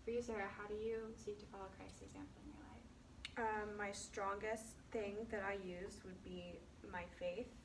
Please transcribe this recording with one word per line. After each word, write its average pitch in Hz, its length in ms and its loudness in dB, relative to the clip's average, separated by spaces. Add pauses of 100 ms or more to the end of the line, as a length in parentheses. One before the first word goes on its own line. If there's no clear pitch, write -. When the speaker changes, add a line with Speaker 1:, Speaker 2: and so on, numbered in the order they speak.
Speaker 1:
For 226 80 2
you, 240 100 4
Sarah, 208 360 2
how 208 100 -4
do 208 80 0
you 220 400 2
seek 208 240 -2
to 208 80 -10
follow 190 320 -6
Christ's 190 240 -10
example - 400 -8
in - 80 -8
your - 160 -10
life? - 180 -12 (540)
Speaker 2:
Um, 214 280 6 (100)
my 202 140 2
strongest 202 1000 2
thing 208 240 4 (160)
that 202 120 4
I 202 200 4
use 185 400 -2
would 185 200 -8
be 175 360 -4 (320)
my 180 120 0 (160)
faith 180 280 2 (180)